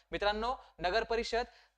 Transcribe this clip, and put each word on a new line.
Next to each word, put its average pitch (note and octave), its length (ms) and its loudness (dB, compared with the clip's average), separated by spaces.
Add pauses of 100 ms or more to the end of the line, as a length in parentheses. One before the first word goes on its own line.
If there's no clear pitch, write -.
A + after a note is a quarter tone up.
(120)
मित्रांनो, G#3 420 0 (240)
नगर F#3 240 2
परिषद A#3 420 0 (340)